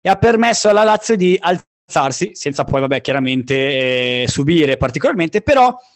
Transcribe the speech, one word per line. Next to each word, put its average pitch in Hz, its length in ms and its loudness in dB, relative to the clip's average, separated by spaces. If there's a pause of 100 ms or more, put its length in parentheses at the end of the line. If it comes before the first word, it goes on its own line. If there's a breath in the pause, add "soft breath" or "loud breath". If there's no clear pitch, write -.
e - 80 -2
ha 190 80 4
permesso 226 540 2
alla 208 120 4
Lazio 214 320 2
di 185 240 2
alzarsi, 170 960 -4
senza 143 320 -6
poi, 143 160 -2
vabbè, 135 220 -2
chiaramente, 131 1200 -2
eh, - 60 -4
subire 143 500 0
particolarmente, 170 640 -2
però 247 340 2 (200 loud breath)